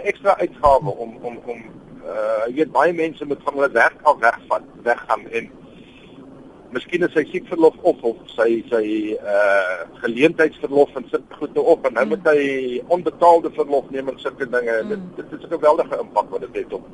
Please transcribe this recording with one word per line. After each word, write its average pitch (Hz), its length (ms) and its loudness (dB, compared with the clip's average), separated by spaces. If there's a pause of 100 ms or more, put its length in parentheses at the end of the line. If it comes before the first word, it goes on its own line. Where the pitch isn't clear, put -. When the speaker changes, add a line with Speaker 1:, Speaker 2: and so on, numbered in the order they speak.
Speaker 1:
ekstra 196 340 2
uitgawe 139 580 2
om, 113 260 -12
om, - 220 -10
om, 120 140 -10 (480)
uh, 107 400 -2
jy 123 80 -6
weet, 147 180 0
baie 151 200 4
mense 160 320 -4
moet 143 200 -6
van 139 100 -4
hulle 139 180 0
werk 131 300 2
af 147 180 2
wegvat, 117 420 0 (200)
weggaan 113 500 -2
en 113 180 -6 (1200)
miskien 170 320 -6
is 170 100 -2
sy 156 120 0
siekverlof 160 580 2
op 175 220 0
of 113 120 0 (100)
sy, 113 440 0
sy, 107 460 -2 (100)
uh, 98 600 2 (160)
geleentheidsverlof 139 960 2
en 123 140 -10
sit - 120 -4 (160)
goed 143 160 -8
nou 147 120 0
op 156 200 4
en 127 80 -2
nou 117 100 2
Speaker 2:
Mm. 110 60 -6
Speaker 1:
moet 175 140 -4
hy 139 640 0
onbetaalde 170 600 4
verlof 139 400 -2
neem 135 180 -8
en 127 100 -6
sulke 135 280 -8
dinge. 117 360 -2
Speaker 2:
Mm. 107 60 -6
Speaker 1:
Dit, 190 280 -8 (140)
dit 156 100 -14
is - 60 -18
'n - 40 -10
geweldige 151 500 2
impak 104 300 -4
wat 95 100 -6
dit 95 140 -12
het 98 180 -8
op - 220 -10